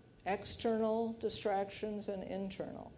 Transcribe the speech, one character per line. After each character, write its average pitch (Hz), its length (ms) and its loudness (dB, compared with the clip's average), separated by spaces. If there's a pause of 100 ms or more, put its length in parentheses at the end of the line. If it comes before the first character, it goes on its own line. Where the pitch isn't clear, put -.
(260)
External 220 960 2
distractions 208 920 0
and 190 120 -4
internal. - 720 -4